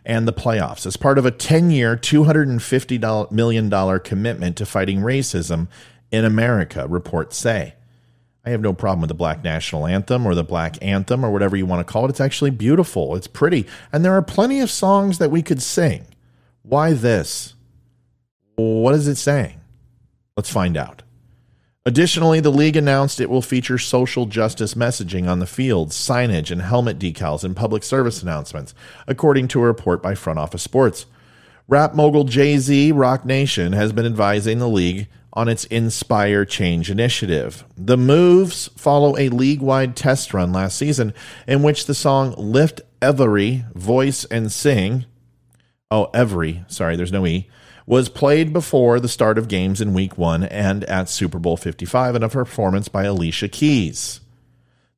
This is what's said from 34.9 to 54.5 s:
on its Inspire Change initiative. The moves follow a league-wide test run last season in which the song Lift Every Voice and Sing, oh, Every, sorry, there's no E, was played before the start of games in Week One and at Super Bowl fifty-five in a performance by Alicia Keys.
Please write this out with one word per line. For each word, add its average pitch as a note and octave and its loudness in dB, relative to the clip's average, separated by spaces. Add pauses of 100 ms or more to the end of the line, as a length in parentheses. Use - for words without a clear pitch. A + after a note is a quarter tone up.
on A#2 0
its A2+ -4
Inspire G#2 0
Change F2 -2
initiative. F#2+ -2 (100)
The A2+ 2
moves F3 4 (100)
follow C#3+ 4
a C#3 0
league-wide C3 0
test - 0
run F2+ 0
last F#2+ -2
season C3 -2 (360)
in C#3 2
which D3 2
the C#3+ -2
song C3+ 0
Lift B2 2 (200)
Every B2 2
Voice B2+ 0
and A2 -4
Sing, A#2+ 0 (840)
oh, G#2+ 0
Every, F2 0
sorry, E2+ -4
there's F2+ -4
no F#2+ 0
E, F2 -2 (380)
was B2 2
played D3+ 2
before B2+ 2
the A#2+ -2
start A2 0
of A2+ -2
games G2 -2
in G#2 0
Week F#2 -2
One E2 0
and G2 -2
at F#2 -4
Super F2+ -4
Bowl E2+ -2
fifty-five B2 -2
in A#2 -2
a A2+ -2
performance G2+ -2
by G2 -4
Alicia G2 -2
Keys. A#2 -2 (760)